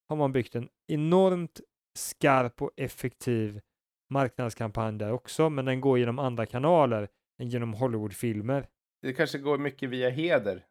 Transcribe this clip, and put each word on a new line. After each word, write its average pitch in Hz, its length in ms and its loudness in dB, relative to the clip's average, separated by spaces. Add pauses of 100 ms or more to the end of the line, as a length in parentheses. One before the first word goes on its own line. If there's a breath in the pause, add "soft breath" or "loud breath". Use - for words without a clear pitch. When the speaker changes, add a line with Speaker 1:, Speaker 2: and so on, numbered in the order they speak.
Speaker 1:
har 151 60 -2
man 143 160 2
byggt 127 240 -2
en 117 140 -6 (180)
enormt 175 720 2 (360)
skarp - 640 2
och 143 140 -4
effektiv 113 840 -4 (480)
marknadskampanj 117 880 -2
där 104 140 -4
också, 156 380 0
men 139 160 -2
den 131 160 0
går 131 180 4
genom 120 200 0
andra 120 260 -2
kanaler 127 640 2 (340)
än 123 80 -6
genom 117 240 -4
Hollywoodfilmer. 113 920 -2 (340)
Speaker 2:
Det 135 120 -6
kanske 156 240 -2
går 139 200 -2
mycket 139 320 -4
via 127 200 0
heder 123 600 0